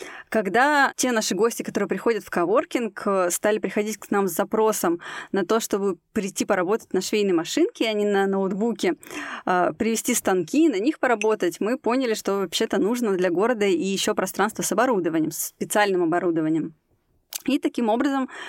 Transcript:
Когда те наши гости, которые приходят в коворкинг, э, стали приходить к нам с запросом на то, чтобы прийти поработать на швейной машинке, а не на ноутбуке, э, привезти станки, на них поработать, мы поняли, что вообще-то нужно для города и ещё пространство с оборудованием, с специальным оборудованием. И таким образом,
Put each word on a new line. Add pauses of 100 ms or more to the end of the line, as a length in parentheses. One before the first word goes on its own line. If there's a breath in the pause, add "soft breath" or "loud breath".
(300 loud breath)
Когда
те
наши
гости,
которые
приходят
в
коворкинг,
э,
стали
приходить
к
нам
с
запросом (320 loud breath)
на
то,
чтобы (140)
прийти
поработать
на
швейной
машинке,
а
не
на
ноутбуке, (500 loud breath)
э,
привезти
станки,
на
них
поработать,
мы
поняли,
что
вообще-то
нужно
для
города
и
ещё
пространство
с
оборудованием,
с
специальным
оборудованием. (720)
И
таким
образом, (200 loud breath)